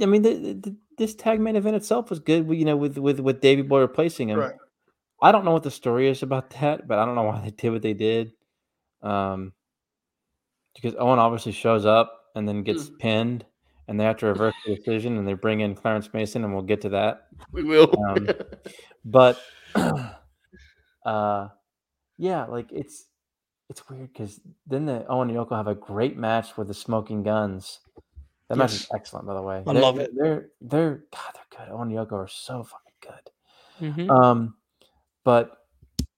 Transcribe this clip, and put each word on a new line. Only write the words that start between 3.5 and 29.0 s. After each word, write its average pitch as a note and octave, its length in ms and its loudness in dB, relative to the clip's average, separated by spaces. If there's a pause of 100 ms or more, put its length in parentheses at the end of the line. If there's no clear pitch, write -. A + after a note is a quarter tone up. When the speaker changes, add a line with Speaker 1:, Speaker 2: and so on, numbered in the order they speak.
Speaker 1:
Boy C#3 160 4
replacing C3 500 0
him. G#2+ 100 0
Speaker 2:
Right. C3 160 -4 (680)
Speaker 1:
I F#3 120 8
don't G3+ 100 4
know F3 80 2
what D#3+ 120 2
the C#3+ 80 -6
story B2+ 360 0
is C3 160 -2
about C3 260 -4 (120)
that, D3 260 -2
but A2+ 100 0
I G#2+ 80 4
don't B2 100 -2
know A#2 80 0
why G#2+ 180 -2
they G#2 100 -8
did A#2 200 -2
what A2+ 100 -4
they A2 120 -2
did. A2+ 380 -2 (680)
Um, F#2+ 500 -4 (1200)
because A#2+ 220 -8
Owen B2 220 4
obviously A2+ 320 2
shows A2 340 2
up A2+ 360 4 (140)
and G#2 120 -4
then G#2 160 -4
gets A2 260 -4
Speaker 2:
Mm. - 100 -20
Speaker 1:
pinned, A#2 460 -2 (440)
and G#2 100 -4
they G#2+ 60 2
have A2 120 2
to A2+ 100 -2
reverse G#2+ 260 0 (120)
the G#2 100 -2
decision, A2+ 420 -4
and G2+ 100 -4
they G2 60 -2
bring G#2+ 260 -2
in G2+ 160 -2
Clarence G#2+ 380 -4
Mason, A2 320 -4
and G2+ 80 -4
we'll G2 100 -4
get G#2 200 0
to G#2 60 -4
that. G2+ 380 -2 (240)
Speaker 2:
We D3 120 -8
will. D#3 300 8 (140)
Speaker 1:
Um, G2 220 0 (380)
Speaker 2:
<laughs> - 360 -20
Speaker 1:
but, B2 380 6 (340)
<clears throat> - 1300 -8
uh, G#2 440 -2 (680)
yeah, E3 280 -4
like, A#2 260 -10
it's, - 360 -12 (640)
it's - 200 -20
weird C3 260 -18
'cause G2+ 240 -12 (280)
then C#3+ 180 -4
the B2 220 -6
Owen B2+ 220 -2
and A#2 80 -4
Yoko A#2 200 -4
have G#2+ 100 -4
a G#2 80 -2
great G#2 420 -4
match A2+ 380 -2
with G#2 140 -8
the G2+ 40 -8
Smoking G#2+ 500 -4
Guns. G#2 560 -4 (680)
That A#2 100 -4
match B2+ 140 2
is G2+ 120 -8
Speaker 2:
Yes. - 120 -16
Speaker 1:
excellent, - 320 -12